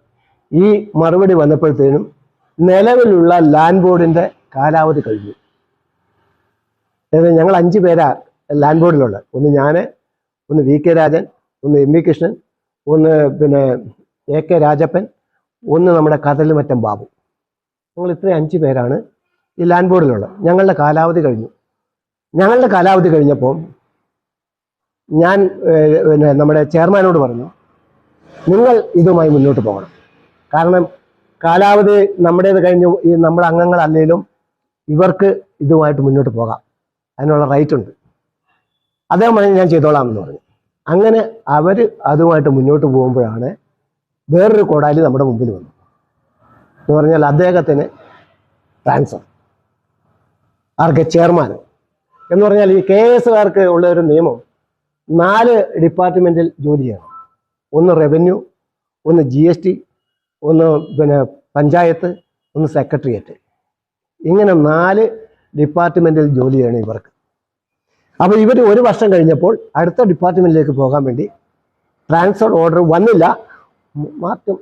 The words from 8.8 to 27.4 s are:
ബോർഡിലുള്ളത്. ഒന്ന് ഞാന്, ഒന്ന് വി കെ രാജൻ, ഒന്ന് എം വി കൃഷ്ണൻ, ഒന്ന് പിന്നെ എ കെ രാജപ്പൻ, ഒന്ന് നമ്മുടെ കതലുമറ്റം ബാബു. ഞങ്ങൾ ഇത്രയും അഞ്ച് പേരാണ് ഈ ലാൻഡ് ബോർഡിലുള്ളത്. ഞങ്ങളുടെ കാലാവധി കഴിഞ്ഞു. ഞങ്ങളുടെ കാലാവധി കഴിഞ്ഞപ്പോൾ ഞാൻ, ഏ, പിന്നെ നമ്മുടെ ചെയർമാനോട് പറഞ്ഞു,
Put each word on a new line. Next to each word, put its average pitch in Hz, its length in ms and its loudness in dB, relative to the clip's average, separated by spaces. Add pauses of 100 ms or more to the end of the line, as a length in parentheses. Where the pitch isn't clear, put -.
ബോർഡിലുള്ളത്. 135 400 0 (140)
ഒന്ന് 143 120 -2 (100)
ഞാന്, 147 240 0 (680)
ഒന്ന് 151 180 0
വി 143 160 2
കെ 170 160 2
രാജൻ, 147 240 0 (400)
ഒന്ന് 147 220 2
എം 143 100 0
വി 170 100 2
കൃഷ്ണൻ, 170 260 -2 (600)
ഒന്ന് 156 200 2 (260)
പിന്നെ 139 240 0 (760)
എ 156 120 -2
കെ 180 80 0 (100)
രാജപ്പൻ, 160 380 -2 (720)
ഒന്ന് 175 220 2
നമ്മുടെ 151 300 0
കതലുമറ്റം 147 600 -2
ബാബു. 104 180 -8 (880)
ഞങ്ങൾ 180 220 -8
ഇത്രയും 185 240 -4
അഞ്ച് 156 240 -6
പേരാണ് 131 320 -2 (640)
ഈ 175 100 -4
ലാൻഡ് 180 220 0
ബോർഡിലുള്ളത്. 131 420 -2 (120)
ഞങ്ങളുടെ 190 340 0
കാലാവധി 160 460 0
കഴിഞ്ഞു. 113 220 -6 (920)
ഞങ്ങളുടെ 233 340 2
കാലാവധി 180 400 2
കഴിഞ്ഞപ്പോൾ 143 400 0 (1700)
ഞാൻ, 190 160 2 (320)
ഏ, 160 60 2 (320)
പിന്നെ 151 200 2 (120)
നമ്മുടെ 151 200 2 (120)
ചെയർമാനോട് 180 500 2
പറഞ്ഞു, 120 240 -6 (1040)